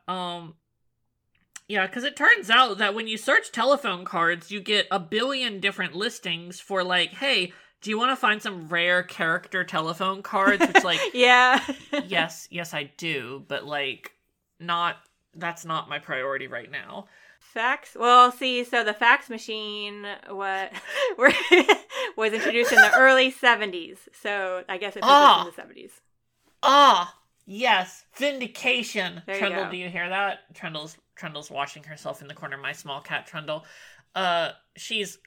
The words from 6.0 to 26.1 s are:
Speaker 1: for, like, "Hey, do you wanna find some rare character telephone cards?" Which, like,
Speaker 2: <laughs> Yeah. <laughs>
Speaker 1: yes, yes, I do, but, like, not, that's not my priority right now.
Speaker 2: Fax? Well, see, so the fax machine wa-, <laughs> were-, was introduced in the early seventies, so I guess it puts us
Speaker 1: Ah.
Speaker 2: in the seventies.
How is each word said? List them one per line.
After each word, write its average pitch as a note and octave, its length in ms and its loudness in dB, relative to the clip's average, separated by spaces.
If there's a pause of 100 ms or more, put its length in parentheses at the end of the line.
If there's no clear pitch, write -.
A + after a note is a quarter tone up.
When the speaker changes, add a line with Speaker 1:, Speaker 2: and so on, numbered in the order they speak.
Speaker 1:
for, F#3+ 240 -4
like, F3+ 280 0
"Hey, G3+ 420 -2 (300)
do G3+ 80 -8
you G#3+ 80 -2
wanna B3+ 180 0
find G#3+ 240 0
some F3+ 300 -12
rare F3 320 0
character F3 600 -4
telephone F3+ 580 -6
cards?" G3+ 440 2
Which, - 160 4
like, - 240 0
Speaker 2:
<laughs> F#4 60 -6
Yeah. B3 500 6 (220)
<laughs> D4 220 -6
Speaker 1:
yes, E3 440 -4
yes, E3+ 220 -12
I D3+ 120 -6 (120)
do, C#3 520 -8
but, - 180 -8
like, C#3+ 460 -8 (460)
not, E3+ 380 -4 (380)
that's E3 320 -10
not D#3+ 240 -6
my D3 80 -8
priority C3+ 480 -6
right A#2+ 240 -12
now. D3 380 -14 (300)
Speaker 2:
Fax? B3 600 -6
Well, B3 320 8
see, B3 320 -4
so A#3+ 180 -2
the G#3+ 120 -2
fax C4 340 2
machine G#3 800 -12 (240)
wa-, G3 380 -6 (240)
<laughs> C5 260 -2
were-, D4 160 8 (840)
was A4 160 0
introduced - 400 0
in A#3+ 80 8
the - 160 8
early C4 340 6
seventies, G3+ 680 -2 (240)
so F#3+ 480 -6
I F#3 80 -6
guess G3 180 -8
it G3 60 -8
puts A#3 100 6
us C#4+ 100 10
Speaker 1:
Ah. A3 200 8
Speaker 2:
in E3+ 60 -6
the E3 40 -18
seventies. - 480 -20 (640)